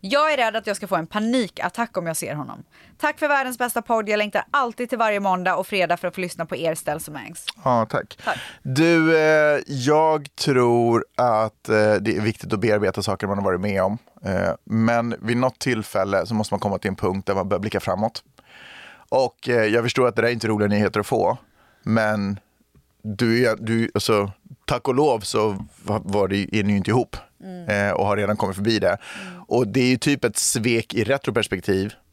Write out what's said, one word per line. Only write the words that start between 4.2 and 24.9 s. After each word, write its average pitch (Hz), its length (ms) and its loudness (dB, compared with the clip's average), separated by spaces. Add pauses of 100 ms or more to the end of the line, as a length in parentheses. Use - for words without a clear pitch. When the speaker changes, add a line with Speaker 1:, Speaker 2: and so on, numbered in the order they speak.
Speaker 1:
alltid 247 380 -2
till 240 80 -4
varje 214 220 2
måndag 185 360 0
och 185 120 -2
fredag 175 300 0
för 180 100 -6
att 170 80 -6
få 185 60 -6
lyssna 170 240 -6
på - 100 -8
er, 151 200 -2
Ställs 151 320 -6
och 151 60 -14
Mangs. 131 320 -16 (180)
Speaker 2:
Ja, 120 260 2
tack. - 340 -6
Speaker 1:
Tack. - 140 -4 (260)
Speaker 2:
Du, 160 560 4
eh, 151 480 4
jag 151 680 2
tror 120 720 4 (100)
att, 110 540 0
eh, 107 240 6
det 104 240 2
är 107 40 0
viktigt 110 320 -2
att 101 60 -2
bearbeta 104 440 2
saker 98 240 -2
man 98 100 -2
har 101 80 -2
varit 92 160 0
med 98 220 0
om. 101 140 0 (280)
Eh, 92 260 0 (120)
men 117 580 0
vid 120 160 -2
något 127 220 -2
tillfälle 98 680 0
så 113 80 -6
måste 107 200 -2
man 101 60 -4
komma 98 180 -2
till 101 120 -4
en 95 60 -4
punkt 95 320 -2
där 98 80 0
man 95 140 -2
börjar 98 120 0
blicka 101 180 -4
framåt. 101 440 -4 (840)
Och, 123 400 -2
eh, 117 160 4
jag 113 180 2
förstår 123 240 2
att 104 80 0
det 117 60 2
där 117 80 2
är 120 40 0
inte 113 140 -4
roliga 104 200 2
nyheter 104 320 2
att 104 80 -2
få, 110 300 2 (460)
men 107 560 0 (640)
du 113 440 0
är, 110 120 2
du, 113 340 -2
alltså, 101 380 0 (340)
tack 127 220 -4
och 127 80 0